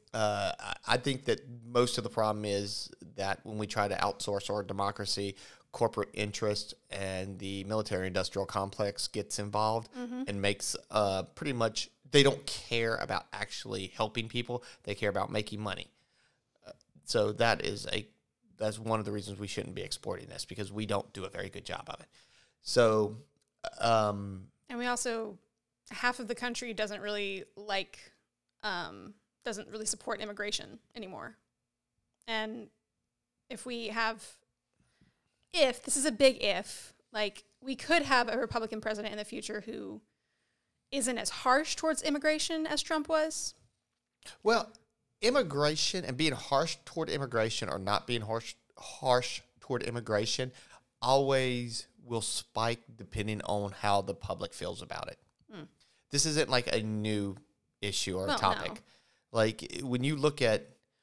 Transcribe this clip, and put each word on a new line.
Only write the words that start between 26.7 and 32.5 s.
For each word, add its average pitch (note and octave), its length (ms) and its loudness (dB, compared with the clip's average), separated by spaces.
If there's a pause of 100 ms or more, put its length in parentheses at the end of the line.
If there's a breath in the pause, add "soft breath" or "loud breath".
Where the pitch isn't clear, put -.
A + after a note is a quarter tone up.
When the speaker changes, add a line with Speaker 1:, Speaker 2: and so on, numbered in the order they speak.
Speaker 2:
doesn't G#3 260 -4
really G3+ 440 -4 (120)
like, G3 420 -4 (640)
um, F#3+ 520 -6 (300)
doesn't G3+ 240 -6
really G#3+ 180 -8
support - 340 -6
immigration G#3 580 -8 (160)
anymore. F#3+ 420 -12 (920)
And A3 400 -4 (800)